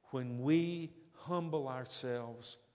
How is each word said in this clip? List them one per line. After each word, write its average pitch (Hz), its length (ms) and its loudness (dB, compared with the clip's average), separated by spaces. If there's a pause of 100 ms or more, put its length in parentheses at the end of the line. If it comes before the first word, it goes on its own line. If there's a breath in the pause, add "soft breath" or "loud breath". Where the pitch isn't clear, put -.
(120)
when 123 280 -2
we 165 500 4 (240)
humble 160 540 0
ourselves 120 880 -4 (180)